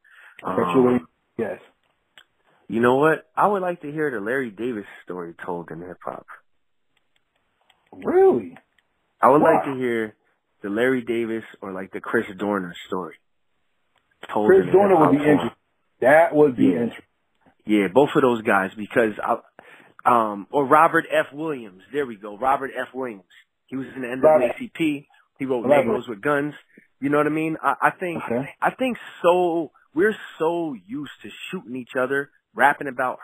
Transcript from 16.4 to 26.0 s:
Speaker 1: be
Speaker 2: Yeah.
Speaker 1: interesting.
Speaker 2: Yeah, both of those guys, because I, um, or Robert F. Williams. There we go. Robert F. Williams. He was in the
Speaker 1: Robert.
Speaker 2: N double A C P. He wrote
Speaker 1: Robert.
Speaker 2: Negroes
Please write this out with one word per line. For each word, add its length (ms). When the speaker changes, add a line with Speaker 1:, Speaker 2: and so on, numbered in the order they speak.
Speaker 1:
be 80
Speaker 2:
Yeah. 160
Speaker 1:
interesting. 240
Speaker 2:
Yeah, 220
both 280
of 60
those 200
guys, 340
because 440
I, 200
um, 460
or 140
Robert 440
F. 240
Williams. 580
There 140
we 120
go. 200
Robert 380
F. 180
Williams. 300
He 80
was 200
in 60
the 60
Speaker 1:
Robert. 60
Speaker 2:
N 80
double 240
A 20
C 160
P. 340
He 80
wrote 200
Speaker 1:
Robert. 200
Speaker 2:
Negroes 220